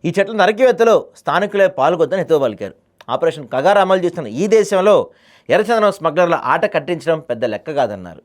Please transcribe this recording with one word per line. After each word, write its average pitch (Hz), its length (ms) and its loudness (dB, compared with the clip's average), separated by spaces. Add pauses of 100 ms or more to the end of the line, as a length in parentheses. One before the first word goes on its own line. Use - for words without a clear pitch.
ఈ 165 160 -4
చెట్ల 202 240 -2
నరికివేతలో 226 520 4 (260)
స్థానికులే 196 460 0 (120)
పాల్గొద్దని 165 440 0
హితవు 147 220 2
పలికారు. 104 300 -8 (380)
ఆపరేషన్ 147 400 -4
కగారు 180 300 2
అమలు 190 220 2
చేస్తున్న 165 240 -6 (120)
ఈ 208 60 0
దేశంలో 202 480 4 (540)
ఎర్రచందనం 208 480 2
స్మగ్లర్ల 165 380 0 (180)
ఆట 170 200 0
కట్టించడం 160 460 -2 (100)
పెద్ద 117 160 -4
లెక్క 110 340 -6
కాదన్నారు. 95 460 -6